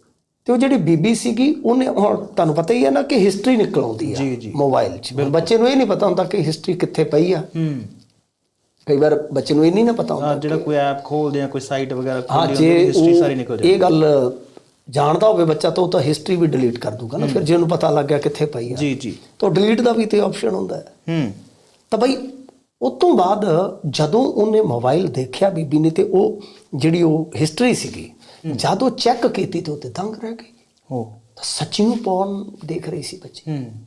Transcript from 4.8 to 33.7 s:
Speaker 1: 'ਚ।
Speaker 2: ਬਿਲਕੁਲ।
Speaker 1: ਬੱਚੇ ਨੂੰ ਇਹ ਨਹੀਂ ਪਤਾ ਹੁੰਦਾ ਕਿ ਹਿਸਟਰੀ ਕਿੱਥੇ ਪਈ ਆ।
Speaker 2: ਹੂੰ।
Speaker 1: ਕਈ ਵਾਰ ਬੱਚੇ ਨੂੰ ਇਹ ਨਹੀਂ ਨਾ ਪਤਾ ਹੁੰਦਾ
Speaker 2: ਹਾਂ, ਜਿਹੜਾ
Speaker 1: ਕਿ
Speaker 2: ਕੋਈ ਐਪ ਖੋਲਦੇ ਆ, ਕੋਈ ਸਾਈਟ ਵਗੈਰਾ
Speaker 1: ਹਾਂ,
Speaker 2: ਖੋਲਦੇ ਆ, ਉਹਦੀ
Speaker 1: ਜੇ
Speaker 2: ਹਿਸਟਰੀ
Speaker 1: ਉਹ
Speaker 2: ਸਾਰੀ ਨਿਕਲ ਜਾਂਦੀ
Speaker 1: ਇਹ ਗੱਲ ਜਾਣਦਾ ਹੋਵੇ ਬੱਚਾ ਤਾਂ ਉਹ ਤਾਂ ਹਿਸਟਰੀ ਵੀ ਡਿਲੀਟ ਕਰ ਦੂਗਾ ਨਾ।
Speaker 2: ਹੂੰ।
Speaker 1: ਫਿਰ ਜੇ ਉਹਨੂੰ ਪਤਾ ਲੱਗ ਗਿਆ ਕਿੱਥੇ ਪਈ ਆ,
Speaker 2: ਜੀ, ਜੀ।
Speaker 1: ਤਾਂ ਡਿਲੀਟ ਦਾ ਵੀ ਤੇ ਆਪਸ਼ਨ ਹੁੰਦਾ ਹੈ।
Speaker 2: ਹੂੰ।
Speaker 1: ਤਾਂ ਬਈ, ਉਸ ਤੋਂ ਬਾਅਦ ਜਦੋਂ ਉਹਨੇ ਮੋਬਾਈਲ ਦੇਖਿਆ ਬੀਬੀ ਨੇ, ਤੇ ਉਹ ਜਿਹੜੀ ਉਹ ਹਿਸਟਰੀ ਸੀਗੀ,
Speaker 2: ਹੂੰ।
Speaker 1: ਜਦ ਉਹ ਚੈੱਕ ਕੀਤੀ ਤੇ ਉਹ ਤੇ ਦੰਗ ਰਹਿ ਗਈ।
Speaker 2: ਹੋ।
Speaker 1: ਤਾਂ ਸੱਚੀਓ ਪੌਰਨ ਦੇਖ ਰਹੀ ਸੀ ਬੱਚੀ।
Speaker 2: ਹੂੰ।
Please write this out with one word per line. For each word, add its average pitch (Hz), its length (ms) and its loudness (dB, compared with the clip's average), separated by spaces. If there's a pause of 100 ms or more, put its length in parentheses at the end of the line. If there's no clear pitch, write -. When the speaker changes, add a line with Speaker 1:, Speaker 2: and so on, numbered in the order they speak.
Speaker 1:
'ਚ। - 160 -12
Speaker 2:
ਬਿਲਕੁਲ। 139 200 -2
Speaker 1:
ਬੱਚੇ 170 240 2
ਨੂੰ 247 120 4
ਇਹ 269 80 2
ਨਹੀਂ 247 100 4
ਪਤਾ 202 180 0
ਹੁੰਦਾ 190 180 2
ਕਿ 208 140 -4
ਹਿਸਟਰੀ 156 360 -2
ਕਿੱਥੇ 160 300 -2
ਪਈ 160 300 2
ਆ। 160 60 -2
Speaker 2:
ਹੂੰ। 156 420 -6 (1040)
Speaker 1:
ਕਈ 143 120 2
ਵਾਰ 151 360 2
ਬੱਚੇ 139 200 -2
ਨੂੰ 151 120 4
ਇਹ 165 60 4
ਨਹੀਂ 214 140 2
ਨਾ 233 80 2
ਪਤਾ - 200 -4
ਹੁੰਦਾ 147 160 -4
Speaker 2:
ਹਾਂ, 143 80 -2
ਜਿਹੜਾ 151 200 -4
Speaker 1:
ਕਿ - 60 -4
Speaker 2:
ਕੋਈ 151 120 -2
ਐਪ 139 280 -2
ਖੋਲਦੇ 147 380 -2
ਆ, 135 60 -4
ਕੋਈ 135 140 -6
ਸਾਈਟ 135 320 -6
ਵਗੈਰਾ 127 220 -4
Speaker 1:
ਹਾਂ, 123 60 -4
Speaker 2:
ਖੋਲਦੇ 147 300 0
ਆ, - 20 -2
ਉਹਦੀ 156 120 4
Speaker 1:
ਜੇ 170 200 6
Speaker 2:
ਹਿਸਟਰੀ 165 280 6
Speaker 1:
ਉਹ 170 60 8
Speaker 2:
ਸਾਰੀ 143 160 2
ਨਿਕਲ 123 220 -4
ਜਾਂਦੀ 175 140 4
Speaker 1:
ਇਹ 190 100 4
ਗੱਲ 165 200 4 (880)
ਜਾਣਦਾ 147 380 2
ਹੋਵੇ 175 180 4
ਬੱਚਾ 160 240 0
ਤਾਂ 185 140 0
ਉਹ 175 80 -2
ਤਾਂ 180 100 2
ਹਿਸਟਰੀ 151 340 -2
ਵੀ 170 120 2
ਡਿਲੀਟ 127 300 0
ਕਰ - 140 -6
ਦੂਗਾ 117 260 -8
ਨਾ। 226 80 -2
Speaker 2:
ਹੂੰ। - 80 -2
Speaker 1:
ਫਿਰ 196 100 0
ਜੇ 156 100 2
ਉਹਨੂੰ 170 160 4
ਪਤਾ 165 200 2
ਲੱਗ 156 160 2
ਗਿਆ 147 120 0
ਕਿੱਥੇ 147 280 -2
ਪਈ 127 280 -6
ਆ, - 20 -8
Speaker 2:
ਜੀ, 139 200 -2
ਜੀ। 107 220 -10 (220)
Speaker 1:
ਤਾਂ 202 100 2
ਡਿਲੀਟ 208 320 2
ਦਾ 240 100 2
ਵੀ 226 140 0
ਤੇ 208 140 0
ਆਪਸ਼ਨ 202 300 -2
ਹੁੰਦਾ 190 280 -6
ਹੈ। - 160 -18 (160)
Speaker 2:
ਹੂੰ। 147 240 -2 (580)
Speaker 1:
ਤਾਂ 214 80 0
ਬਈ, 262 160 2 (640)
ਉਸ 254 180 -2
ਤੋਂ 359 140 6
ਬਾਅਦ 202 320 2 (440)
ਜਦੋਂ 151 360 2
ਉਹਨੇ 214 360 2
ਮੋਬਾਈਲ 139 460 0
ਦੇਖਿਆ 131 420 -2
ਬੀਬੀ 156 300 -2
ਨੇ, 160 100 4
ਤੇ 190 140 0
ਉਹ 202 380 0 (340)
ਜਿਹੜੀ 165 260 0
ਉਹ 160 340 0
ਹਿਸਟਰੀ 233 380 0
ਸੀਗੀ, - 380 -10 (360)
Speaker 2:
ਹੂੰ। 143 100 -6
Speaker 1:
ਜਦ 180 260 0
ਉਹ 262 60 4
ਚੈੱਕ 240 380 0
ਕੀਤੀ - 340 -4
ਤੇ 151 100 -8
ਉਹ 143 60 -8
ਤੇ 127 120 -12
ਦੰਗ 214 260 -10
ਰਹਿ 226 160 -10
ਗਈ। - 220 -18 (380)
Speaker 2:
ਹੋ। 120 120 -6 (320)
Speaker 1:
ਤਾਂ - 80 -18
ਸੱਚੀਓ 214 520 -2
ਪੌਰਨ 196 560 -4 (140)
ਦੇਖ 160 240 -8
ਰਹੀ 156 120 -8
ਸੀ - 160 -12
ਬੱਚੀ। - 340 -14
Speaker 2:
ਹੂੰ। 127 200 -8 (160)